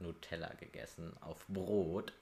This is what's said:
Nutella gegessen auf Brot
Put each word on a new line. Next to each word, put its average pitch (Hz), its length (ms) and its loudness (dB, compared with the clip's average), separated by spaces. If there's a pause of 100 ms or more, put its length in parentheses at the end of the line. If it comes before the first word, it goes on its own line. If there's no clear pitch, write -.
Nutella 82 540 -4
gegessen - 680 -8
auf - 260 -8
Brot 95 760 4